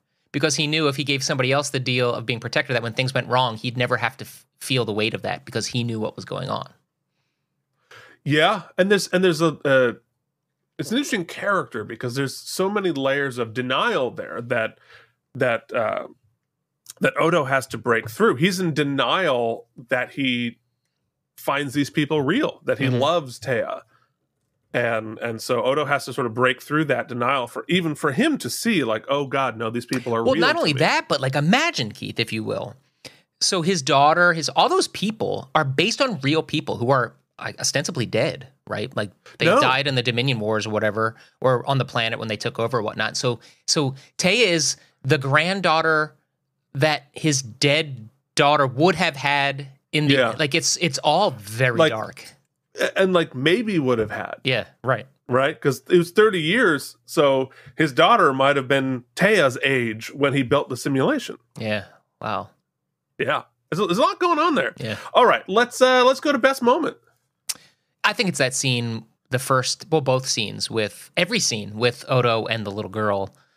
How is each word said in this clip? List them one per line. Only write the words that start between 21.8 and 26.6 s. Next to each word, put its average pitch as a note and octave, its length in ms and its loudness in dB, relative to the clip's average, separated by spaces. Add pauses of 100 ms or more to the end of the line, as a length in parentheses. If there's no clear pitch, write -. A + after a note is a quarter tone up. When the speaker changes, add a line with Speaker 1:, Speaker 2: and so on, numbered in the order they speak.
Speaker 2:
people D3+ 320 0
real, G3 420 -2
that - 140 -2
he - 80 0
Speaker 1:
Mm-hmm. B2 120 2
Speaker 2:
loves C#3+ 400 0
Taya. - 440 -4 (920)
And, A2+ 460 -2
and A2+ 200 -6
so B2 220 -2
Odo C#3 220 2
has C#3 220 -2
to C#3 60 -10
sort C3 140 -2
of A2 80 -6
break B2+ 260 2